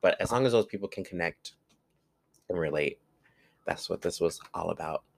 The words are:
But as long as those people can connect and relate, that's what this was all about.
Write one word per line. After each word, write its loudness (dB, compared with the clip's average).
But 6
as 0
long 4
as 4
those 6
people -8
can -8
connect -4
and -2
relate, 0
that's -6
what -4
this -2
was 2
all -4
about. -6